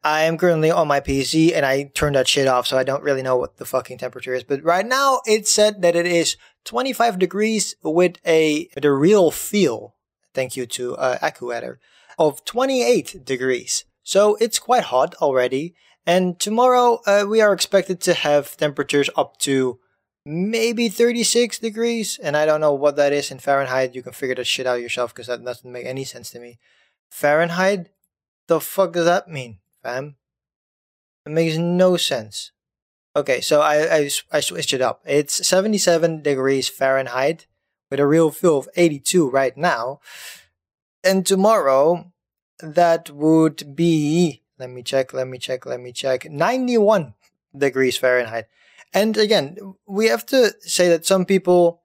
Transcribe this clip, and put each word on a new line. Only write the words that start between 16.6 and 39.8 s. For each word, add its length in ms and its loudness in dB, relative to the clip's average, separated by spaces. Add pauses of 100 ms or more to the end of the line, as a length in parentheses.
uh, 200 2
we 140 0
are 140 4
expected 480 0
to 120 2
have 440 0
temperatures 580 0
up 220 -2
to 420 0 (460)
maybe 640 -2
thirty-six 680 0
degrees. 640 -4
And 140 -4
I 100 2
don't 140 2
know 140 2
what 240 0
that 160 4
is 180 -4
in 80 -16
Fahrenheit. 560 -2
You 80 -12
can 80 -16
figure 240 -6
that 120 -6
shit 200 -4
out 140 -2
yourself 340 -6
'cause 120 -18
that 180 -8
doesn't 260 -12
make 140 -14
any 180 -8
sense 280 -14
to 80 -18
me. 200 -20 (500)
Fahrenheit? 800 0 (640)
The 100 2
fuck 320 -2
does 140 0
that 240 2
mean, 300 -12 (220)
fam? 340 -10 (1080)
It 60 -12
makes 240 0
no 400 2
sense. 560 -6 (640)
Okay, 240 0
so 220 2
I, 360 2
I, 120 0 (220)
I 100 0
switched 320 -4
it 80 -2
up. 240 -2
It's 420 -2
seventy-seven 760 0
degrees 460 0
Fahrenheit 800 -2 (420)
with 120 -2
a 60 2
real 220 4
feel 280 0
of 180 -6
eighty-two 540 2
right 260 0
now. 460 -4 (1000)